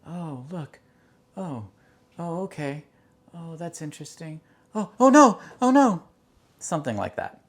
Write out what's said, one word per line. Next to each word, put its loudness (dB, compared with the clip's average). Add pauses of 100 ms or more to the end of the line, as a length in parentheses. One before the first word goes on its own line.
Oh, -12
look. -12 (580)
Oh, -10 (520)
oh, -8
okay. -10 (500)
Oh, -16
that's -12
interesting. -14 (340)
Oh, -6
oh 8
no, 8 (220)
oh 2
no. 4 (560)
Something -6
like -6
that. -8